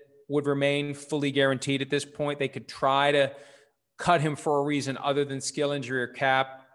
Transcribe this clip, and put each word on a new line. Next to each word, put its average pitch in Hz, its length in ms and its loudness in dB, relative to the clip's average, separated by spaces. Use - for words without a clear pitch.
would 143 200 -2
remain 143 480 0
fully 143 340 -4
guaranteed 135 540 2
at 135 80 -8
this 143 120 0
point. 143 360 -6
They 135 80 -2
could 123 200 -10
try 139 440 2
to 139 200 4
cut 170 220 4
him 151 140 0
for 147 220 0
a 143 60 2
reason 139 340 -2
other 143 260 0
than 135 160 -6
skill 143 320 -2
injury 131 300 -4
or 120 60 -2
cap. 131 560 0